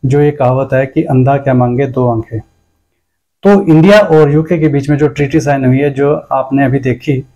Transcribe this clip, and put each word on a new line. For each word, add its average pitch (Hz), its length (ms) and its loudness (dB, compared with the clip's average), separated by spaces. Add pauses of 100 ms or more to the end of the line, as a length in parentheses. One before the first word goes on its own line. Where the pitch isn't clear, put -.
जो 143 160 2
ये 147 100 2
कहावत 131 420 -2
है 131 120 0
कि 156 180 -4
"अंधा 131 340 0
क्या 135 160 -2
मांगे 123 320 0
दो 127 260 -2
आंखें।" 113 280 -6 (1040)
तो 196 240 4
इंडिया 165 320 6
और 156 340 2
यूके 160 240 0
के 156 100 0
बीच 139 220 -2
में 147 80 0
जो 147 100 0
ट्रीटी 143 320 -2
साइन 135 260 -2
हुई 127 120 2
है, 143 120 0
जो 139 240 -2 (180)
आपने 135 340 -2
अभी 131 140 0
देखी 131 460 -4 (100)